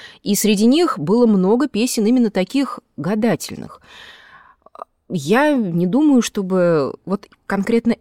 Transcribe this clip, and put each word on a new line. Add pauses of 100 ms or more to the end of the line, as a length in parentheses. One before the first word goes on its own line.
(220)
И
среди
них
было
много
песен
именно
таких (180)
гадательных. (1300)
Я
не
думаю,
чтобы (100)
вот (180)
конкретно